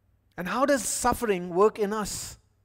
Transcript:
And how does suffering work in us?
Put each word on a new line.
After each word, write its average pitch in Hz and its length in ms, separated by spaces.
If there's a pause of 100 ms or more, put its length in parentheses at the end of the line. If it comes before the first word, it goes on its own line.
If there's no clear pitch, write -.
(360)
And 180 120
how 233 160
does 277 180
suffering 202 680
work 208 280
in 202 140
us? - 460 (260)